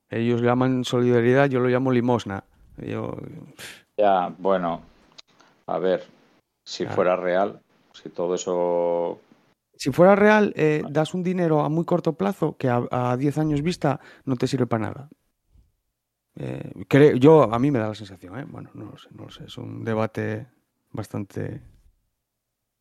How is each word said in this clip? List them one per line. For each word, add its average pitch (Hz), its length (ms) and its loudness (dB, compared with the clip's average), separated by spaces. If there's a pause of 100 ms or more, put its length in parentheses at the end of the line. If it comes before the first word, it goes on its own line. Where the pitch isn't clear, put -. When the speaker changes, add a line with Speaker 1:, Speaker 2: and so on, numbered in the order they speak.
(100)
Speaker 1:
ellos 117 320 0
llaman 127 420 2
solidaridad, 123 680 2
yo 127 100 0
lo 127 80 0
llamo 127 220 0
limosna. 117 540 0 (320)
Yo 110 400 -8 (800)
Speaker 2:
Ya, 92 420 2
bueno, 85 440 -2 (840)
a 85 140 -4
ver, 90 260 0 (580)
si - 200 -10
Speaker 1:
Claro. - 100 -6
Speaker 2:
fuera 92 220 2
real, 90 440 -2 (320)
si - 180 -20
todo 90 260 -4
eso 87 840 -2 (560)
Speaker 1:
Si - 160 -6
fuera 180 240 6
real, 208 420 4
eh, 151 260 2
Speaker 2:
Bueno. 143 120 -10
Speaker 1:
das 156 200 0
un 180 100 -4
dinero 170 380 2
a 147 60 -2
muy 160 160 -2
corto 165 280 0
plazo 190 440 -4
que 131 120 -2
a, 120 220 0
a 123 260 0
diez 139 220 -2
años 151 240 -2
vista 156 360 -2 (260)
no 131 120 -2
te 127 100 0
sirve 127 220 0
para 110 180 0
nada. 101 220 -12 (1300)
Eh, - 360 -10 (160)
cre-, 135 300 6
yo, 139 340 8
a 117 60 0
mí 143 140 2
me 120 80 0
da 110 80 -2
la 107 80 -6
sensación, 98 420 -16
¿eh? 143 100 -12
Bueno, 107 260 -16
no 110 180 -14
lo - 60 -20
sé, - 140 -20
no - 120 -20
lo - 60 -18
sé, - 160 -20
es - 120 -18
un 110 260 -12
debate 110 600 -4 (460)
bastante 107 680 -10 (1200)